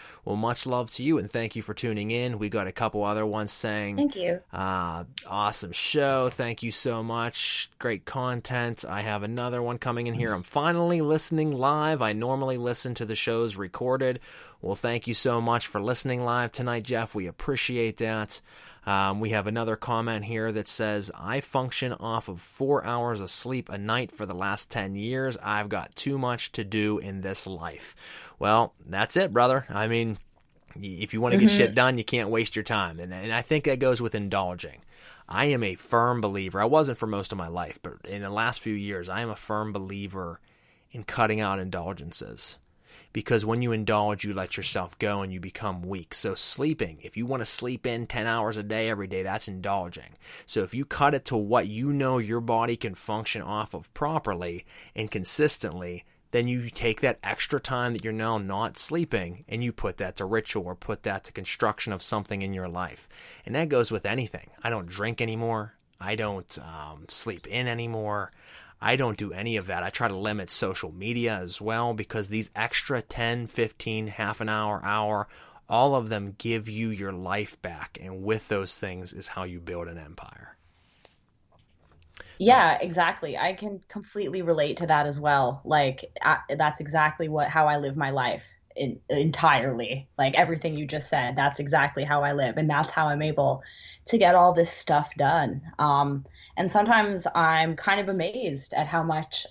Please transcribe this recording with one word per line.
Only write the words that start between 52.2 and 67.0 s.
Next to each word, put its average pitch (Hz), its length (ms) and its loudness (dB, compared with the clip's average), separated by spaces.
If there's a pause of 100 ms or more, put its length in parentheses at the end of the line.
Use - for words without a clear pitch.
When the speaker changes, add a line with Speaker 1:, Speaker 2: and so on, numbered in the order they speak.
Speaker 1:
body 117 360 2
can 101 200 -6
function 107 460 -4
off 104 300 -4
of 80 220 -12
properly 90 720 -2 (300)
and 107 140 -4
consistently, 90 920 0 (260)
then 120 180 2
you 123 220 -2
take 117 320 -2
that 123 200 2
extra - 380 -2
time 123 320 -2
that 113 100 -4
you're 110 120 -4
now 110 240 0
not 98 400 -4
sleeping 101 680 -2
and 113 160 -4
you 120 80 -2
put - 280 -4
that 90 180 -6
to 101 80 -4
ritual 107 400 -2
or 90 100 -8
put - 280 -6
that 98 220 -4
to - 80 -18
construction 107 600 -2
of 92 100 -6
something 101 380 -4
in 98 140 -4
your 92 140 -6
life. 87 380 -8 (380)
And 113 100 -4
that 156 140 0
goes 123 220 4
with 104 160 -2
anything. 113 420 -4 (160)
I 117 60 -2
don't 101 160 -4
drink 101 340 -4
anymore. 113 540 -2 (260)
I 98 140 -4
don't, 104 440 -4
um, 76 520 -14